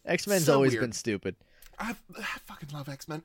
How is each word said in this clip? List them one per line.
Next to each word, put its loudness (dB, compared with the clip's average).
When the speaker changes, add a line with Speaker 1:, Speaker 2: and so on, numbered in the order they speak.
Speaker 1:
X-Men's 2
Speaker 2:
So 8
Speaker 1:
always 6
Speaker 2:
weird. 0
Speaker 1:
been -2
stupid. -4
Speaker 2:
I, -8
I -12
fucking -14
love -10
X-Men. -10